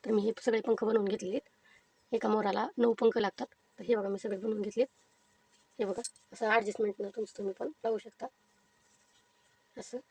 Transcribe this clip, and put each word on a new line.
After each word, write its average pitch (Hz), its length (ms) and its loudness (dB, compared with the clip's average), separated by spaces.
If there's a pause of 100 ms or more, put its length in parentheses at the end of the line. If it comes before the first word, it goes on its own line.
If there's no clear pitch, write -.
तर 240 60 -4
मी 208 120 4
हे 220 100 0 (100)
सगळे 226 180 2
पंख 226 240 0
बनवून 208 240 2
घेतलेले 196 280 -4
आहेत. - 120 -6 (640)
एका 226 160 0
मोराला 214 380 2 (120)
नऊ 233 140 6
पंख 226 260 4
लागतात. 208 280 0 (320)
तर 202 60 -14
हे 226 120 4
बघा 196 120 0
मी 196 100 -2
सगळे 202 180 -4
बनवून 208 260 -2
घेतलेत. 220 240 0 (920)
हे 233 60 0
बघा 202 180 -4 (300)
असं 220 160 -4
ॲडजस्टमेंटनं 208 680 2
तुमचं 214 220 -8
तुम्ही 196 200 -4
पण 302 120 -4 (140)
लावू 226 140 0
शकता. 220 280 -12 (1500)
असं. 240 220 -10 (120)